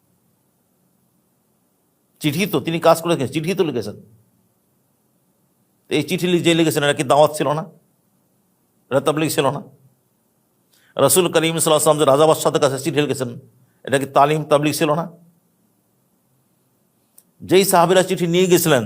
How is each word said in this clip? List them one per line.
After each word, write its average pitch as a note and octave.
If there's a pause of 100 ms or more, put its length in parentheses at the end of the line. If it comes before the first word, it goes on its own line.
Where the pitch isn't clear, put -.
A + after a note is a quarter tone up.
(2250)
চিঠি D3+
তো D#3+
তিনি E3
কাজ E3
করেছেন, C#3+
চিঠি D#3+
তো F#3+
লিখেছেন। A#2+ (1900)
এই D3
চিঠি F3+
লি-, E3+
যে E3
লিখেছেন, D#3+
এটা C#3+
কি D3+
দাওয়াত C#3+
ছিল D3
না? D#3+ (1300)
এটা C3+
তাবলিগ D3+
ছিল C#3+
না? C#3 (1300)
রাসূল D#3
করিম E3
সাল্লাল্লাহু -
আলাইহি D#3+
ওয়াসাল্লাম D3+
যে D#3
রাজা C#3
বাদশাহের D#3
কাছে C3+
চিঠি C#3+
লিখেছেন, B2+ (560)
এটা C#3
কি C3+
তালিম D3
তাবলিগ D3+
ছিল D3+
না? E3 (2250)
যেই E3+
সাহাবীরা F3+
চিঠি F3+
নিয়ে F3
গেছিলেন, D#3+